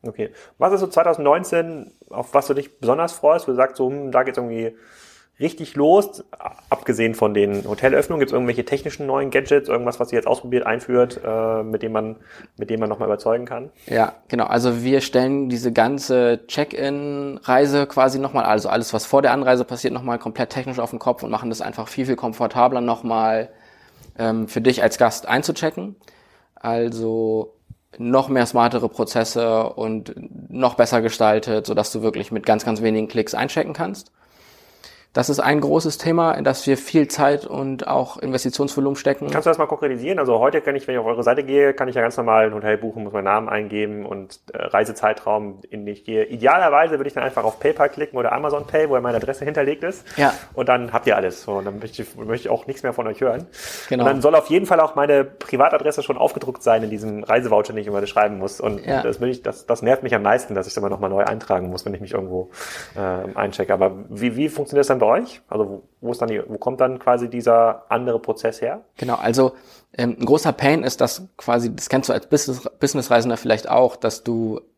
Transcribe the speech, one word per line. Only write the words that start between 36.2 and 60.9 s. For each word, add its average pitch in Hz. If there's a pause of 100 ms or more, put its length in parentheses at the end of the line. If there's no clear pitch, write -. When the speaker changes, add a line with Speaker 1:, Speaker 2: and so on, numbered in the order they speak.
Speaker 2:
in -
das 135
wir 135
viel 147
Zeit 143
und 135
auch 135
Investitionsvolumen 135
stecken. 143
Speaker 1:
Kannst 147
du 165
das 156
mal 156
konkretisieren? 143
Also 123
heute 143
kann 139
ich, 135
wenn 127
ich 123
auf 110
eure 117
Seite 123
gehe, 139
kann 135
ich 123
ja 127
ganz 120
normal 110
ein 107
Hotel 107
buchen, 110
muss 101
meinen 101
Namen 107
eingeben 104
und, 98 (120)
äh, -
Reisezeitraum, 107 (100)
in 104
den 104
ich -
gehe. 110
Idealerweise 151
würde 139
ich -
dann 131
einfach 127
auf 110
PayPal 143
klicken 147
oder 120
Amazon 147
Pay, 156
wo 135
ja 123
meine 120
Adresse 131
hinterlegt 151
ist. - (140)
Speaker 2:
Ja. 139 (220)
Speaker 1:
Und 127
dann 123
habt -
ihr 110
alles. 95
So, -
und 98
dann 101
möchte 110
ich, -
möchte 113
ich -
auch 117
nichts 135
mehr 123
von 117
euch 110
hören. 131 (440)
Speaker 2:
Genau. 123
Speaker 1:
Und 135
dann 139
soll 151
auf 156
jeden 180
Fall 175
auch 156
meine 143
Privatadresse 147
schon -
aufgedruckt -
sein 113
in 110
diesem 104
Reisevoucher, 110
den 110
ich 104
immer 101
schreiben 104
muss. 98
Und 104
Speaker 2:
Ja. 135
Speaker 1:
das 113
will 123
ich, 123
das, -
das 117
nervt 131
mich 117
am 104
meisten, 110
dass 92
ich -
das -
immer 101
nochmal 98